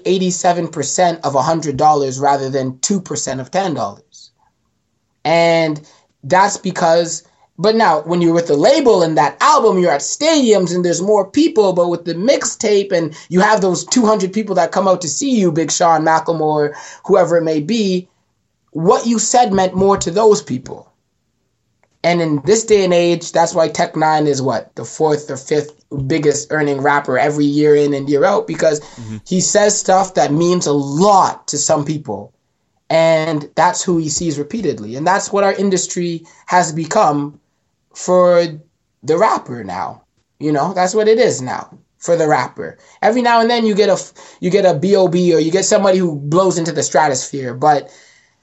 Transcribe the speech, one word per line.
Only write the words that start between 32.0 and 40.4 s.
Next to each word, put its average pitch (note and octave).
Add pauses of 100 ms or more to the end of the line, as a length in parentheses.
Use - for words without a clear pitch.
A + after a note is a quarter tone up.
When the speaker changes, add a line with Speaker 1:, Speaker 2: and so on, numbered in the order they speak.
Speaker 1:
And D#3+
that's F3
who F3
he D#3+
sees D3
repeatedly. C#3+
And D3+
that's G3
what G3+
our G3
industry F3 (220)
has E3
become D3+ (560)
for F3+ (580)
the D3+
rapper F3
now. F#2 (340)
You D3+